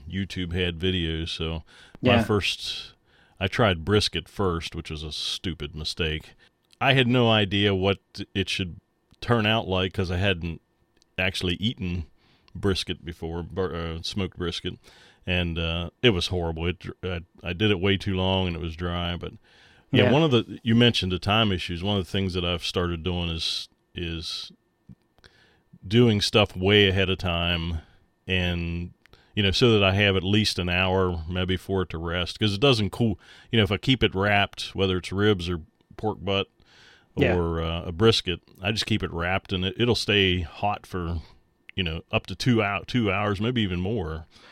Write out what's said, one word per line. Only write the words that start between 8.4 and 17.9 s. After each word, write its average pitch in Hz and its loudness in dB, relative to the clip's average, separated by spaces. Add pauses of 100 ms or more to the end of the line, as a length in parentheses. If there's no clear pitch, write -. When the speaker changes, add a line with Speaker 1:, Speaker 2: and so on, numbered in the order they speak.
Speaker 1:
should 90 -4 (460)
turn 113 2
out 110 2
like 92 0
'cause 92 -2
I 90 -2
hadn't 87 -2 (560)
actually 92 -2
eaten 87 -4 (500)
brisket 90 -2
before, 82 -8
bur-, 87 -4
uh, 82 -6
smoked - -6
brisket, 87 -6 (520)
and, 87 -2
uh, 85 -4 (120)
it 123 8
was 87 -2
horrible. 82 -4
It 90 -4
dr-, 90 -14
I, 90 -6 (280)
I 90 -4
did 104 2
it 90 2
way 98 4